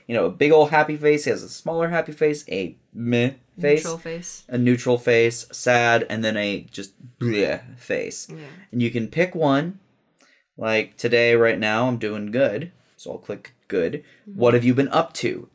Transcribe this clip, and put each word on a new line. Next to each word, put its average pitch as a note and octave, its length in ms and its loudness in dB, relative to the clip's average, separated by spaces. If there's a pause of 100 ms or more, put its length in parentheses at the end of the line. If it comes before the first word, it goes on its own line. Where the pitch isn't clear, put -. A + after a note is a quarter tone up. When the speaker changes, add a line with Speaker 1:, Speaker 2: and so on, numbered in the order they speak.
Speaker 1:
you A#2 80 -8
know, G2 100 2
a F2 60 0
big D3 200 2
old D3+ 180 6
happy D3+ 280 2
face. D3 300 2
It B2+ 40 0
has F#2+ 120 -4
a F#2 60 -18
smaller E3 400 -4
happy E3 220 -4
face, D3+ 360 -2
a F#2 300 -6 (160)
meh A#2+ 380 0 (280)
face, D3+ 240 2
Speaker 2:
Neutral E3 140 -4
face. E3 500 -14
Speaker 1:
a B2 100 -6
neutral B2 400 2
face, A#2 540 2
sad, A#2 580 2
and A2 140 -4
then G#2+ 140 0
a G2+ 240 -4 (100)
just - 220 -14 (260)
bleh G#2 420 0 (160)
face. - 520 -6
Speaker 2:
Yeah. D#3+ 80 -16 (340)
Speaker 1:
And B2 100 -2
you A#2 100 0
can A#2 160 -4
pick F3+ 280 -2
one. D#3+ 440 0 (760)
Like A2 400 -2
today, A#2 380 2
right A2+ 240 4
now, A2 280 0
I'm B2 100 -2
doing G#2 340 -6
good. B2+ 400 -2 (260)
So - 140 -14
I'll F#2 60 -10
click - 360 -14 (140)
good. E2+ 360 -2 (260)
Speaker 2:
Mm-hmm. G3 100 -14
Speaker 1:
"What A#2+ 140 6
have A#2+ 100 4
you B2+ 100 4
been C3+ 160 2
up E3 260 -2
to?" - 400 -6